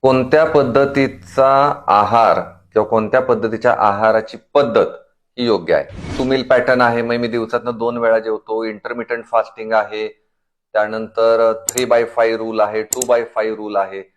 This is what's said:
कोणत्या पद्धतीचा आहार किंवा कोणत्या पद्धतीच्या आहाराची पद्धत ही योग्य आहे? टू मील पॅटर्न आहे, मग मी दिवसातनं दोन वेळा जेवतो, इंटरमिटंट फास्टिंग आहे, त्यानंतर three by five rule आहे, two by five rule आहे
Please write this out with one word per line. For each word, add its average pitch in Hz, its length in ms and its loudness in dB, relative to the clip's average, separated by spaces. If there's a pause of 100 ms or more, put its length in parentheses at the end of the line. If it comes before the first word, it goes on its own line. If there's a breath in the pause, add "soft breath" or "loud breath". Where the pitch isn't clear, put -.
कोणत्या 131 420 4
पद्धतीचा 139 1000 0 (400)
आहार 104 520 4 (340)
किंवा 107 140 2
कोणत्या 110 340 0
पद्धतीच्या 113 560 0
आहाराची 110 600 0 (160)
पद्धत 110 320 4 (520)
ही 123 80 -4
योग्य 87 300 0
आहे? - 420 -6
टू 131 60 -4
मील 131 240 0
पॅटर्न 123 340 2
आहे, 117 200 2
मग 117 140 -2
मी 120 120 -4
दिवसातनं 117 500 -4
दोन 117 200 -4
वेळा 113 220 2
जेवतो, 110 440 -6
इंटरमिटंट 117 600 -8
फास्टिंग 113 480 -4
आहे, 107 340 -2 (680)
त्यानंतर 113 800 0 (160)
three 127 160 -2
by 117 160 4 (160)
five 113 200 2
rule 110 240 -4
आहे, 107 220 -2
two 127 260 -6
by 120 100 4 (180)
five 110 220 -4
rule 104 180 -6
आहे 98 240 -6 (160)